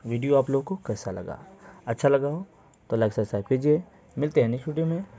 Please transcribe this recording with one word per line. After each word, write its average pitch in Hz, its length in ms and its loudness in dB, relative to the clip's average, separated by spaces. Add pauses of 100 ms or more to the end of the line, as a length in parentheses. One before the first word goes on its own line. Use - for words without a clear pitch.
वीडियो 120 320 0
आप 131 120 2
लोगों 135 160 0
को 190 180 -6
कैसा 104 280 -6
लगा? 90 280 -10 (480)
अच्छा 139 220 0
लगा 139 180 4
हो 170 180 -6 (440)
तो 113 60 0
लाइक 110 180 2
सब्सक्राइब 104 340 -4
कीजिए। 147 360 2 (340)
मिलते 151 240 2
हैं 113 80 4
next 127 180 -4
video 156 180 -2
में। 170 180 -2 (160)